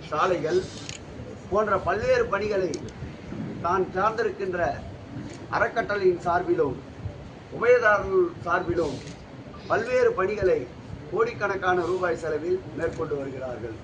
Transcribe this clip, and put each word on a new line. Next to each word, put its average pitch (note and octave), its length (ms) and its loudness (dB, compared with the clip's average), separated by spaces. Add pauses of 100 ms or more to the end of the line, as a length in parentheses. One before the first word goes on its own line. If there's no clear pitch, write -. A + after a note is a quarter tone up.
சாலைகள் E3 500 2 (880)
போன்ற G#3 240 2 (140)
பல்வேறு A#3 460 4
பணிகளை G3 380 0 (920)
தான் F#3 200 2 (100)
சார்ந்திருக்கின்ற G3 640 0 (960)
அறக்கட்டளையின் G3 720 2
சார்பிலும், E3 520 2 (800)
உபயதாரர்கள் G3+ 680 6 (200)
சார்பிலும் E3+ 500 0 (760)
பல்வேறு A#3 400 4 (100)
பணிகளை F#3+ 400 2 (520)
கோடிக்கணக்கான F#3+ 800 2
ரூபாய் F3+ 320 0
செலவில் D#3+ 360 0 (180)
மேற்கொண்டு D3+ 420 -2
வருகிறார்கள். B2+ 640 -6